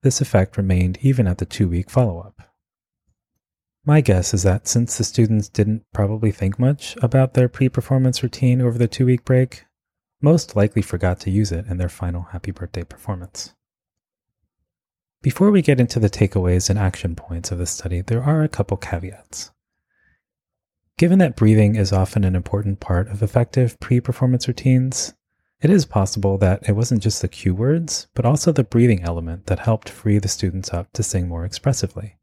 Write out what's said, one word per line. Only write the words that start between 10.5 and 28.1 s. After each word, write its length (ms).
likely 280
forgot 380
to 100
use 200
it 160
in 120
their 100
final 340
Happy 300
Birthday 320
performance. 680
Before 300
we 100
get 160
into 220
the 100
takeaways 580
and 80
action 380
points 380
of 60
this 120
study, 300
there 240
are 180
a 60
couple 280
caveats. 760
Given 220
that 160
breathing 400
is 160
often 320
an 100
important 460
part 260
of 160
effective 560
pre-performance 720
routines, 640
it 100
is 140
possible 540
that 300
it 40
wasn't 320
just 180
the 60
cue 260
words, 600